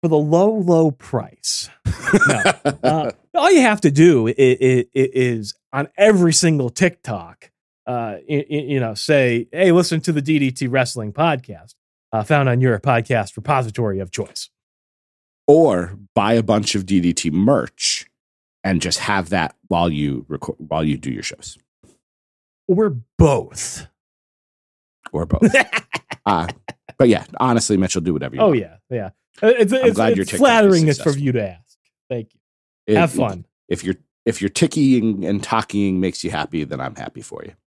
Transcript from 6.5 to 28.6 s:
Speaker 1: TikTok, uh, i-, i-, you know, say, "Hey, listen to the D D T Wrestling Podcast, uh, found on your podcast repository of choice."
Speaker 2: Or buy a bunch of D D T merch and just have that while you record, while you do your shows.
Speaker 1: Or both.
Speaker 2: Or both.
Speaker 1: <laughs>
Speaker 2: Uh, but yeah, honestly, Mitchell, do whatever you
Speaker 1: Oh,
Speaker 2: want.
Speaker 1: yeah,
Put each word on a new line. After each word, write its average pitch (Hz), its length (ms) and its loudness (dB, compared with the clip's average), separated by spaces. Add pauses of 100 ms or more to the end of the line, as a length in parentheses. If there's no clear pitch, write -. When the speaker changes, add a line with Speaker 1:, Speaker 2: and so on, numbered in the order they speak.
Speaker 1:
TikTok, 101 840 -4 (360)
uh, 117 300 -6 (120)
i-, 147 200 -2
i-, 147 180 -4
you 139 120 0
know, 113 140 -4
say, 123 580 0
"Hey, 180 200 2
listen 170 300 2
to 170 100 -4
the 151 100 -2
D 151 180 0
D 135 120 0
T 127 160 -8
Wrestling 120 460 -4
Podcast, 131 600 -6 (360)
uh, 110 120 -2
found 139 260 2
on 123 120 2
your 120 180 2
podcast 117 560 -2
repository 113 640 -4
of 92 120 -10
choice." - 380 -12 (1000)
Speaker 2:
Or 101 500 4 (180)
buy 104 180 2
a 113 100 2
bunch 110 320 0
of 95 100 -4
D 95 160 0
D 87 120 0
T - 160 -4
merch 98 800 -2 (540)
and 92 180 -2
just 87 180 -6
have 98 300 -2
that 87 260 -2 (120)
while 85 220 0
you 71 380 -6
record, 73 300 -10
while 78 260 -6
you 73 140 -2
do 64 140 -10
your 53 120 -10
shows. - 340 -14 (1080)
Speaker 1:
Or 196 220 2 (280)
both. - 680 0 (1200)
Speaker 2:
Or 80 140 -4
both. - 360 2
Speaker 1:
<laughs> - 40 2 (600)
Speaker 2:
Uh, 95 200 0 (540)
but 131 100 4
yeah, 98 160 0 (140)
honestly, 117 360 0
Mitchell, 92 260 -2
do 82 120 -2
whatever 71 220 -6
you 196 60 -2
Speaker 1:
Oh, 220 80 4
Speaker 2:
want. 135 100 2
Speaker 1:
yeah, 85 160 -12 (160)